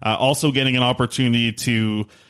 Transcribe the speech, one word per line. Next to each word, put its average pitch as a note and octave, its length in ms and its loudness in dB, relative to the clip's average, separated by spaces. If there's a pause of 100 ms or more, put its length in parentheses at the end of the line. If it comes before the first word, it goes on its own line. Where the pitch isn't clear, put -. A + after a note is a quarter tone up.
Uh, A2 160 0
also C#3+ 340 2
getting C3 240 0
an B2+ 60 2
opportunity A#2+ 720 0
to, A2 540 -2 (240)